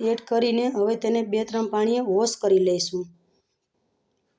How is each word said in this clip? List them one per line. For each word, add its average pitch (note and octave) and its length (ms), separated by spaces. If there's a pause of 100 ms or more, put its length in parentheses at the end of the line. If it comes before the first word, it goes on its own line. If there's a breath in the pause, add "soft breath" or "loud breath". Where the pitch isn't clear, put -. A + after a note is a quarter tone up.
એડ A3+ 200
કરીને A#3 480
હવે A3+ 280
તેને A#3 260
બે A3 220
ત્રણ A3 220
પાણીએ G#3+ 340
વોશ A3+ 360
કરી G3 220
લઈશું. F3+ 460 (1300)